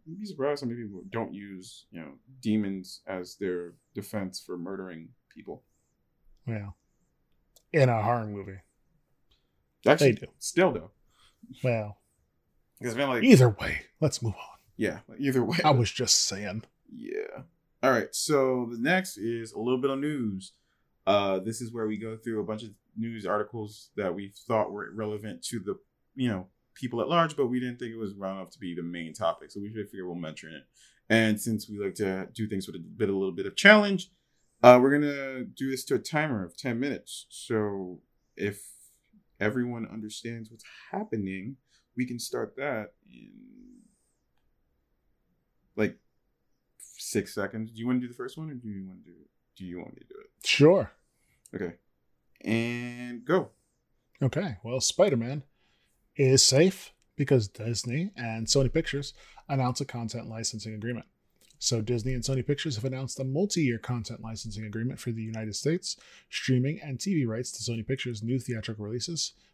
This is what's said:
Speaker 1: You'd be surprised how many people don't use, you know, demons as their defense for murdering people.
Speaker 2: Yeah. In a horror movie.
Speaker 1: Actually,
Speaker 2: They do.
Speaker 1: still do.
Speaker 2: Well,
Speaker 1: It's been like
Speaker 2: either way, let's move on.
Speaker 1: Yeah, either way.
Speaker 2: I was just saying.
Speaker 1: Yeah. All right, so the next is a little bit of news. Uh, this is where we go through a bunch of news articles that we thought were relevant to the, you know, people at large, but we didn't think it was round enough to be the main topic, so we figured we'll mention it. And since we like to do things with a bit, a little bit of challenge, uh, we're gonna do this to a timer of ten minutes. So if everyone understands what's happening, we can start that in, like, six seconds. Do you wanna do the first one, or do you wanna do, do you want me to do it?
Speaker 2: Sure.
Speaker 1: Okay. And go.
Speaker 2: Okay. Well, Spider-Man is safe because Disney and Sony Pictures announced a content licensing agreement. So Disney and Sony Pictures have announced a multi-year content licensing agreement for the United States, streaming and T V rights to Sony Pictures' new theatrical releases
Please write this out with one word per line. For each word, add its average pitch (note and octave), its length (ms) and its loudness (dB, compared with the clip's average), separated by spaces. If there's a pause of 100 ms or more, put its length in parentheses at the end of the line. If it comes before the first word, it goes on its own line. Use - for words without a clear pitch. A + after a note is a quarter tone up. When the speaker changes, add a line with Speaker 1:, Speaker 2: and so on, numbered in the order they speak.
Speaker 1:
You'd E3+ 140 -14
be G#3+ 60 -10
surprised C#3+ 380 -2
how B2+ 40 -4
many A#2 140 -6
people G2+ 280 -12
don't A2 240 -6
use, G2 580 -14
you E2+ 100 -12
know, C#2+ 160 -14 (240)
demons G2 680 -2
as F2+ 300 -8
their F2+ 380 -4 (180)
defense G2 480 -8
for F2+ 160 -10
murdering F2 520 -10 (200)
people. - 340 -16 (840)
Speaker 2:
Yeah. G#2 240 -8 (1000)
In C#3 180 8
a A2+ 120 4
horror A#2 260 0
movie. F#2+ 320 -10 (1300)
Speaker 1:
Actually, C#3 280 8
Speaker 2:
They - 120 -8
do. - 140 -16
Speaker 1:
still E3+ 340 2
do. F2 180 -8 (720)
Speaker 2:
Well, A2 380 -2 (800)
Speaker 1:
It's A#2+ 140 -4
been C#3 120 0
like B2 160 0
Speaker 2:
either B2+ 260 12
way, - 360 -4 (160)
let's - 200 0
move G#2+ 120 -2
on. - 240 -18 (200)
Speaker 1:
Yeah, F2+ 240 -2 (180)
either C3 240 2
way. C#3 200 0
Speaker 2:
I - 80 6
was B2 200 4
just - 320 2
saying. G2+ 400 -4 (280)
Speaker 1:
Yeah. - 520 -10 (400)
All C3 80 6
right, A2+ 220 0
so C3 580 2
the A#2 80 -8
next F3+ 380 0
is A2+ 360 -6
a - 60 -8
little B2 200 2
bit C3+ 120 2
of C3+ 80 -2
news. A#2+ 540 -4 (520)
Uh, G2 340 4
this A2 220 -6
is A#2 100 -8
where A#2 160 -4
we G#2+ 100 -4
go A2 200 -10
through A2 240 -4
a - 20 -2
bunch G#2+ 200 -6
of G#2+ 80 -14 (260)
news A2+ 300 -6
articles G#2+ 680 -4
that G2 200 -2
we G2 180 -12 (140)
thought A2 240 2
were G2+ 220 -8
relevant G#2+ 500 -6
to A#2 160 -6
the, F#2 200 -6 (360)
you B2+ 140 0
know, F#2 180 -4 (260)
people A#2 260 -6
at A2 80 0
large, D#3+ 300 2
but C#3+ 100 2
we B2 120 -2
didn't B2 180 -6
think A#2+ 160 -10
it A2+ 40 -14
was G#2 180 -8
round G2 240 -6
enough F2+ 120 -12
to - 80 -20
be F2+ 140 -8
the E2+ 100 -6
main E2+ 300 -8
topic, D#2+ 380 -2
so - 100 -12
we G#2 80 -8
figured G2+ 380 -10
we'll F2 80 -6
mention D#2+ 360 -10
it. D2 120 -16 (460)
And A2 300 4
since G#2+ 300 -4
we G#2 80 -10
like G2 180 -4
to F#2+ 380 -2
do A2 160 -4
things F#2+ 160 -4
with - 100 -12
a F#2 40 -12
bit, F#2+ 300 -2
a G2 60 2
little F#2+ 160 0
bit F#2+ 140 -6
of G2 100 -8
challenge, G3+ 540 8 (540)
uh, B2 180 12
we're C3+ 100 8
gonna C#3 540 0
do C3 240 -6
this C3 160 -4
to C3+ 100 0
a A#2+ 40 2
timer C3+ 440 -2
of F2 140 -12
ten A#2 220 -2
minutes. - 500 -6
So G2+ 720 -4 (340)
if G2+ 360 -6 (680)
everyone A#2 480 -2
understands A2 640 -12
what's A2+ 140 -20 (280)
happening, G#2+ 680 -6 (380)
we B2 100 -2
can B2 140 -6
start A#2+ 360 -6
that B2+ 380 -6 (180)
in, G1+ 720 -20 (1900)
like, G#2+ 220 0 (800)
six - 560 -6
seconds. A2 380 -6
Do A2+ 80 -14
you A#2 80 -6
wanna B2+ 120 2
do B2 80 -4
the A#2+ 60 -16
first B2 240 -10
one, D#3+ 120 -10
or D3 60 -12
do B2 120 -14
you G2 200 -10
wanna F#2 160 -18
do, F2 80 -20 (460)
do F#2+ 80 -12
you F2+ 140 -10
want - 140 -14
me - 80 -20
to - 60 -20
do - 120 -20
it? - 100 -20 (160)
Speaker 2:
Sure. D#3 460 6 (640)
Speaker 1:
Okay. F#2 220 -6 (640)
And A#2+ 840 -4
go. D#3 240 2 (720)
Speaker 2:
Okay. C#3+ 420 0
Well, B2 160 -4
Spider-Man C#3 640 2 (720)
is C3+ 300 6
safe E3 480 4 (220)
because C3 320 4
Disney A#2+ 680 -4
and A2+ 320 -6
Sony C3 240 4
Pictures C#3+ 420 -2 (360)
announced B2+ 320 0
a C3+ 40 -6
content A2+ 440 -8
licensing A2 440 -8
agreement. A2 320 -8 (520)
So - 240 0
Disney A#2+ 320 0
and B2 100 -2
Sony C3+ 220 0
Pictures C#3+ 300 -2
have G#2 100 -4
announced C3 340 -6
a C3+ 40 -4
multi-year C#3 560 2
content A#2+ 420 -6
licensing A2 440 -8
agreement A2 340 -4
for - 120 -6
the A2 120 -6
United A2 320 -6
States, - 400 -2 (340)
streaming C3 520 0
and C#3 180 -8
T G3+ 160 -2
V D3 100 2
rights A2+ 280 -4
to - 180 -6
Sony A2+ 160 -6
Pictures' B2 340 -6
new A#2+ 180 0
theatrical A2 460 -8
releases B2 480 -6 (200)